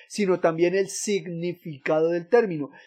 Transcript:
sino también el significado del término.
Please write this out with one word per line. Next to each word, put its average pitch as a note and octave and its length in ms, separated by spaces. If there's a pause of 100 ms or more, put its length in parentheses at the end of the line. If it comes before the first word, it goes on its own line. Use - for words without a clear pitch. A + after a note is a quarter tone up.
sino F3+ 320
también E3+ 340
el G3 140
significado E3+ 1200
del E3+ 200
término. F#3 420 (160)